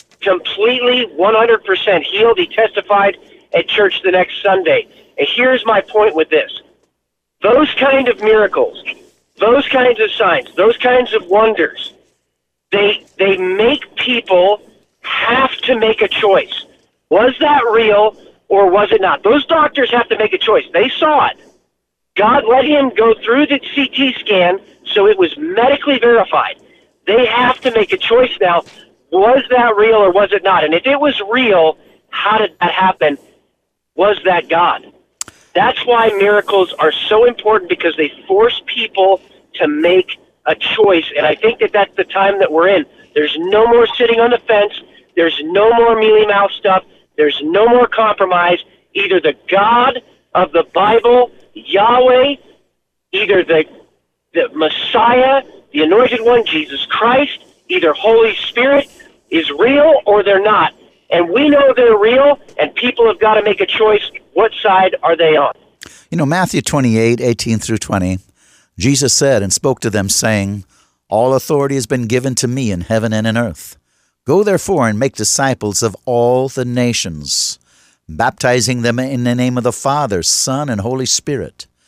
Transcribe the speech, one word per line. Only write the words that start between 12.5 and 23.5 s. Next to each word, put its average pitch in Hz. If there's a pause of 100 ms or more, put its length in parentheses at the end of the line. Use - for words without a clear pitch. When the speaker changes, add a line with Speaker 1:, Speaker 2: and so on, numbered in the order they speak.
Speaker 1:
they, 202 (120)
they 190
make 202
people 208 (400)
have 254
to 240
make 220
a 202
choice. - (440)
Was 240
that 285
real 214 (300)
or 196
was 202
it 220
not? 165
Those 269
doctors 294
have 240
to 226
make 214
a 185
choice. - (100)
They 214
saw 285
it. - (800)
God 214
let 254
him 190
go 220
through 254
the 285 (160)